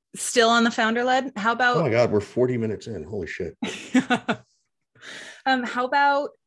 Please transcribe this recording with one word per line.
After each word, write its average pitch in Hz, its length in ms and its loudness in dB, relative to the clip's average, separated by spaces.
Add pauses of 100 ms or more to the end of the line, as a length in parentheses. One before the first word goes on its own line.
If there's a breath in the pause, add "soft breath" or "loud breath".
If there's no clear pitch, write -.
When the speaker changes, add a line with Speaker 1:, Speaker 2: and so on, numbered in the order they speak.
(160)
Speaker 1:
Still 226 340 2
on 233 140 4
the 233 60 2
founder-led? 247 640 0
How 214 160 0
about 247 240 2
Speaker 2:
Oh 170 60 2
my 147 60 2
God, 117 220 4
we're 104 100 2
forty 123 380 0
minutes 110 280 -4
in. 92 180 -10
Holy 92 220 -8
shit. - 360 -8
Speaker 1:
<laughs> - 760 -2 (1040 loud breath)
Um, 254 200 0
how 247 220 -4
about 285 440 2 (160)